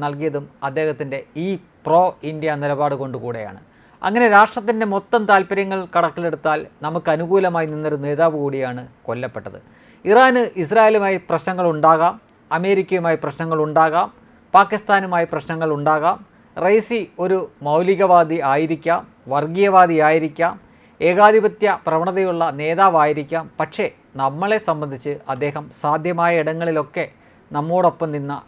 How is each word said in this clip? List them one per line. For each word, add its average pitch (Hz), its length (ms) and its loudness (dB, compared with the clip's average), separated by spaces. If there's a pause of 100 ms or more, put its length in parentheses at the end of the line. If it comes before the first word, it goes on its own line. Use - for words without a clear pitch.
നൽകിയതും 147 420 -6 (220)
അദ്ദേഹത്തിൻ്റെ 143 520 -4 (260)
ഈ - 20 -4 (380)
പ്രോ 160 180 4 (280)
ഇന്ത്യ 156 320 -4
നിലപാട് 143 380 -2
കൊണ്ടുകൂടെയാണ്. 117 600 -10 (460)
അങ്ങനെ 233 280 2
രാഷ്ട്രത്തിൻ്റെ 220 580 2
മൊത്തം 196 380 -2
താല്പര്യങ്ങൾ 190 500 0 (140)
കണക്കിലെടുത്താൽ 160 680 -2 (240)
നമുക്ക് 165 300 -4
അനുകൂലമായി 170 580 0
നിന്നൊരു 151 320 -4
നേതാവ് 156 380 0
കൂടിയാണ് 131 420 -6 (240)
കൊല്ലപ്പെട്ടത്. 113 500 -10 (460)
ഇറാന് 247 400 6 (200)
ഇസ്രായേലുമായി 202 540 2 (120)
പ്രശ്നങ്ങളുണ്ടാകാം, 165 840 2 (440)
അമേരിക്കയുമായി 185 680 0
പ്രശ്നങ്ങളുണ്ടാകാം, 160 840 0 (460)
പാകിസ്ഥാനുമായി 196 800 2
പ്രശ്നങ്ങളുണ്ടാകാം. 156 840 -2 (460)
റൈസി 220 340 0 (240)
ഒരു 185 160 0 (280)
മൗലികവാദി 175 720 4 (120)
ആയിരിക്കാം, 160 500 0 (320)
വർഗീയവാദി 175 640 4 (120)
ആയിരിക്കാം, 160 440 0 (460)
ഏകാധിപത്യ 208 680 4 (180)
പ്രവണതയുള്ള 170 580 0 (180)
നേതാവായിരിക്കാം. 156 800 2 (160)
പക്ഷേ 156 260 -4 (340)
നമ്മളെ 160 360 -2 (100)
സംബന്ധിച്ച് 147 460 -6 (200)
അദ്ദേഹം 143 320 -6 (160)
സാധ്യമായ 170 600 0
ഇടങ്ങളിലൊക്കെ 160 640 -4 (500)
നമ്മോടൊപ്പം 165 600 -2
നിന്ന 143 180 -8 (160)